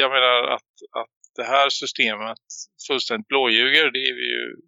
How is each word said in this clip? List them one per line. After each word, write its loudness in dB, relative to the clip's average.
jag 2
menar 4
att, -8
att -8
det -6
här 2
systemet -4
fullständigt -4
blåljuger, 2
det -4
är -4
vi -6
ju -8